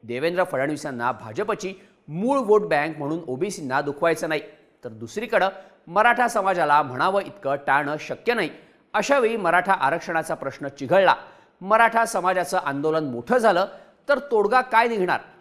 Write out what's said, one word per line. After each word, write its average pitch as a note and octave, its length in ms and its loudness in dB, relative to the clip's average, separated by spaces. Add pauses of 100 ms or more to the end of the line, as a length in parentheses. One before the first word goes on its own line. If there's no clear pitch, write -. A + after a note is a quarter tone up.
देवेंद्र D#3 420 -2
फडणवीसांना C#3 680 -4
भाजपची F#3 640 -6 (340)
मूळ G#3+ 300 -2
वोट G#3+ 240 4
बँक D#3 360 -2
म्हणून D3+ 300 -6
ओबीसींना D3 520 -4
दुखवायचं D#3+ 480 -2
नाही, D#3 120 -2 (440)
तर B2+ 40 -12
दुसरीकडं F3+ 600 -2 (380)
मराठा A#3 420 4
समाजाला F3 540 2
म्हणावं D3 380 0
इतकं C#3 360 -6 (100)
टाळणं C#3+ 340 2
शक्य F3+ 340 -4
नाही. F#3+ 160 -2 (440)
अशावेळी A#3 420 2
मराठा F3+ 360 2
आरक्षणाचा E3 640 -2
प्रश्न C#3 340 -10
चिघळला, D#3 460 4 (460)
मराठा A3 440 4
समाजाचं F#3 540 -2
आंदोलन D#3 460 -2
मोठं B2 340 -2
झालं, G3+ 280 4 (420)
तर C#4 100 2
तोडगा G#3+ 420 2
काय A#3+ 280 2
निघणार F3+ 320 0 (200)